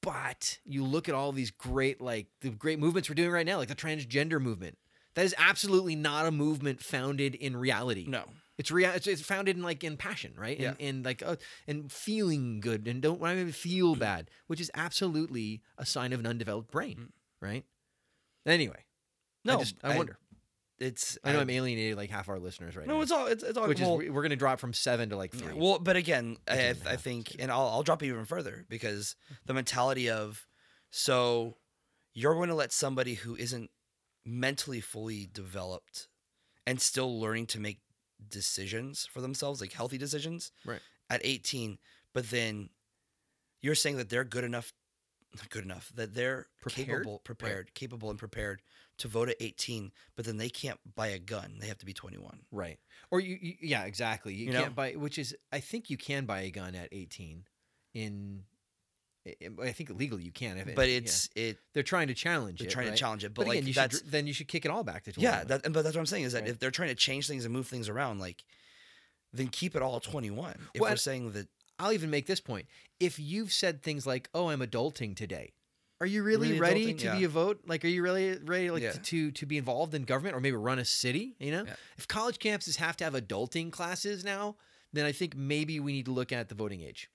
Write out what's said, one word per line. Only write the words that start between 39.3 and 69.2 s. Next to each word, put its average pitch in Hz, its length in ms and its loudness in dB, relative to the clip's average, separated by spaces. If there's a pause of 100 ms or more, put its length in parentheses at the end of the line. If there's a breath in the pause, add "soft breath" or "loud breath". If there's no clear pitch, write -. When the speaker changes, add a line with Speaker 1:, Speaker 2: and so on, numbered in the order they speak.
Speaker 2:
like 98 120 -8
healthy 127 260 -4
decisions, 151 540 -4 (120)
Speaker 1:
Right. 117 160 -8 (300 loud breath)
Speaker 2:
at 120 140 2
eighteen, 120 540 -2 (340 soft breath)
but 120 180 -2
then 113 400 0 (880)
you're 147 140 2
saying 147 220 2
that 120 140 -4
they're 123 140 2
good 123 200 -4
enough, 120 280 -6 (640)
not - 140 -16
good 104 140 -8
enough, 92 300 -12
that 110 200 -8
they're 127 320 -2 (140)
Speaker 1:
Prepared? 131 280 -6
Speaker 2:
capable, 113 260 -2
Speaker 1:
Right. 101 100 -16
Speaker 2:
prepared, 104 500 -8
capable 117 360 -8
and 104 80 -6
prepared 104 440 -8 (360 soft breath)
to - 100 -6
vote 113 200 2
at 127 120 0
eighteen, 113 520 -6 (220 soft breath)
but 117 100 -6
then 110 120 -4
they 113 140 -4
can't - 280 -6 (160)
buy 110 140 -2
a 98 100 -4
gun. 98 420 -8
They 104 80 -8
have 107 100 -8
to - 80 -16
be 98 60 -10
twenty-one. - 480 -14 (120)
Speaker 1:
Right. 87 260 -6 (320 loud breath)
Or 180 100 4
you, 185 200 -4
you, 180 200 -6
yeah, 139 240 0
exactly. 104 500 -4
You 110 120 -6
Speaker 2:
You 131 60 -2
know? 123 100 4
Speaker 1:
can't 120 140 -2
buy, 135 160 -2
which 147 260 -6
is, 135 160 -6 (160)
I 143 100 -2
think 226 300 -8
you 135 60 -2
can 139 300 -4
buy 98 160 -2
a 95 80 -4
gun 92 240 -8
at 87 180 -10
eighteen 87 520 -12 (500)
in, 101 500 -8 (840)
I, - 80 -12 (280)
I 123 100 -2
think 147 180 -10
legally 107 340 -4
you 87 80 -10
can. 107 260 -6
If 95 100 -6
it, 76 80 -6
Speaker 2:
But 131 120 6
Speaker 1:
yeah. 127 100 4
Speaker 2:
it's, 117 380 0
it 110 220 -2 (160)
Speaker 1:
They're 143 80 2
trying 165 260 2
to 127 60 0
challenge 117 460 0
Speaker 2:
They're 113 80 -4
Speaker 1:
it, - 40 -2
Speaker 2:
trying 123 140 0
to 113 60 -2
Speaker 1:
right? 113 60 4
Speaker 2:
challenge 110 260 0
it, 104 100 -6
but, 123 120 2
Speaker 1:
But 117 60 2
again, 139 100 2
Speaker 2:
like, 135 60 0
Speaker 1:
you 131 40 0
should 135 100 4
Speaker 2:
that's 127 180 2
Speaker 1:
dr-, 147 100 -12
then 147 160 2
you 147 60 -2
should 139 160 -6
kick 165 160 -2
it 151 60 2
all 208 140 0
back 87 200 -6
to 107 120 -10
Speaker 2:
Yeah, 226 140 6
Speaker 1:
twenty-one. 98 180 2
Speaker 2:
that, 135 180 2
and, 156 80 0
but 156 80 4
that's 156 140 2
what 165 40 0
I'm 160 60 0
saying 160 180 0
is 123 80 -2
that 120 100 0
Speaker 1:
Right. 107 80 0
Speaker 2:
if 117 80 -4
they're 131 120 2
trying 165 200 0
to 127 40 0
change 139 340 2
things 135 160 -4
and 117 100 -2
move 127 140 -2
things 120 200 -4
around, 113 320 -2
like, 90 240 -10 (880 loud breath)